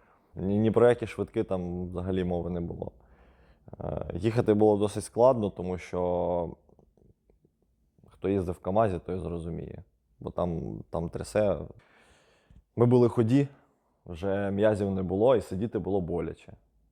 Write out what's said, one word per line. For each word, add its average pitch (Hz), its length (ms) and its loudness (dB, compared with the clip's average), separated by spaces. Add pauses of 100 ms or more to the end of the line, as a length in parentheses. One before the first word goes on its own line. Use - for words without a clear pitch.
(340)
Ні, 98 240 -2
ні 110 120 4
про 113 180 6
які 117 180 2
швидкі 104 380 -4
там 90 440 -6
взагалі 92 360 -4
мови 87 260 -2
не 87 100 -4
було. - 320 -8 (880)
Е, - 340 -6
їхати 110 400 0
було 104 220 6
досить 101 280 -4
складно, 113 460 2
тому 92 280 -6
що 87 800 -2 (1500)
хто - 200 -6
їздив 92 260 0
в - 40 -12
камазі, 95 400 0
той 92 200 -8
зрозуміє. 82 680 -8 (360)
Бо - 100 -8
там, 78 500 -4 (100)
там 82 200 -4
трясе. 104 480 0 (1200)
Ми 120 100 6
були 120 220 8
худі, 123 400 2 (580)
вже 98 440 -4
м'язів 101 400 2
не 95 120 -2
було, 104 340 4
і 98 40 0
сидіти 101 380 -6
було 95 220 -2
боляче. 82 520 -6 (400)